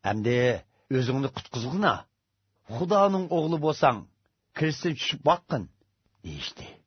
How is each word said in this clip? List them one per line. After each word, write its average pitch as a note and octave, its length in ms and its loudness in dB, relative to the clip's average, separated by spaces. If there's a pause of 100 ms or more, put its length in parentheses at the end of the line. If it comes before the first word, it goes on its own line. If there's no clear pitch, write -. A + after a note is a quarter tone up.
Endi G#2+ 340 0 (520)
o'zingni C3 380 0
qutqizg'ina. C3+ 680 -2 (720)
Xudoning F#3+ 600 2
o'g'li E3 320 0
bo'lsang, D3 380 2 (580)
krestdan D#3 380 -2
tushib - 280 -6
boqqin", D#3 400 0 (640)
deyishdi. - 420 -12 (200)